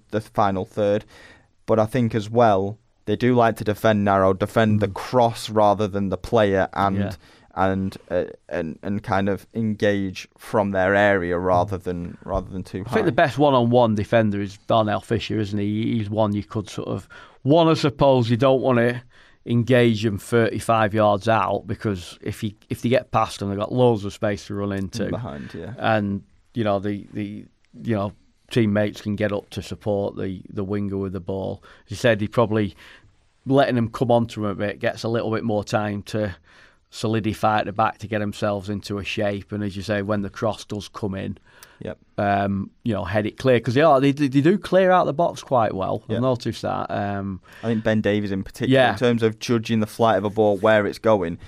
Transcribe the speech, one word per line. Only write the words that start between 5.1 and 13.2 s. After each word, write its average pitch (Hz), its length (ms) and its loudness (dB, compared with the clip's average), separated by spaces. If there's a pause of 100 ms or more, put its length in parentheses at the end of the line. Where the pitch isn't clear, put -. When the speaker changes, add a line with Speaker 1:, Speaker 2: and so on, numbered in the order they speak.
Speaker 1:
rather 104 380 4
than 98 220 -2
the 92 80 -2
player, 98 560 2
and 98 240 0
Speaker 2:
Yeah. 101 140 -2 (420)
Speaker 1:
and, 95 440 -2 (120)
uh, 87 140 0 (240)
and, 82 340 -6
and 101 220 -6
kind 98 240 0
of 95 260 -4
engage 104 720 -2 (120)
from 101 340 -2
their 95 240 2
area 98 420 2
rather 92 400 0
than, 87 460 -8
rather 95 260 -4
than 95 140 -10
too - 240 -10
Speaker 2:
I - 40 -12
think 220 100 0
Speaker 1:
high. - 0 -
Speaker 2:
the 175 100 0
best 131 260 0